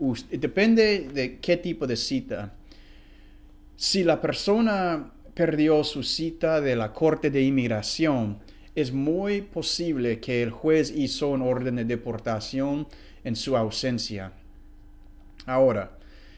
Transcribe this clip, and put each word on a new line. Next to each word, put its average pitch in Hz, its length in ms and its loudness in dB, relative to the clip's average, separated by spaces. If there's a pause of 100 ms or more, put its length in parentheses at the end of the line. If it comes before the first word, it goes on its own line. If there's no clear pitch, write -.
us-, 127 300 -2
depende 202 840 2
de 127 260 -4
qué 175 200 2
tipo 117 280 -4
de 120 100 0
cita. 104 580 -6 (1200)
Si - 260 0
la 160 180 2
persona 185 920 0 (220)
perdió 156 500 4
su 143 180 -4
cita 160 580 -2
de 135 140 2
la 110 180 -2
Corte 156 380 2
de 139 120 2
Inmigración, 120 960 0 (360)
es 131 180 -2
muy 185 500 -2
posible 139 800 -2
que 123 220 -2
el 113 80 -2
juez 156 440 2
hizo 143 360 -2
un 131 120 0
orden 127 340 0
de 117 80 -2
deportación 120 1000 -4 (380)
en 117 100 -4
su 131 220 -2
ausencia. 110 760 -4 (1120)
Ahora, 127 520 2 (400)